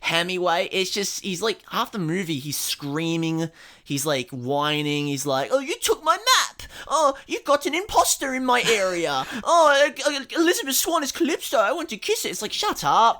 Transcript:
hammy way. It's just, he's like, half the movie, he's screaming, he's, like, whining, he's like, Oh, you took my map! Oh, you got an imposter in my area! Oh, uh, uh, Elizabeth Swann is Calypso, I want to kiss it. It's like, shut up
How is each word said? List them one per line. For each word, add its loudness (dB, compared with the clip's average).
hammy -2
way. 0
It's 0
just, -4
he's -6
like, -2
half -4
the -8
movie, -2
he's -6
screaming, -2
he's, -4
like, -2
whining, -2
he's -4
like, 0
Oh, 2
you -4
took 0
my 2
map! 0
Oh, 2
you -6
got 2
an -2
imposter 0
in -4
my 2
area! 0
Oh, 6
uh, 4
uh, -4
Elizabeth 2
Swann 2
is -4
Calypso, -2
I 4
want -4
to -8
kiss -2
it. -4
It's -8
like, -6
shut -2
up 4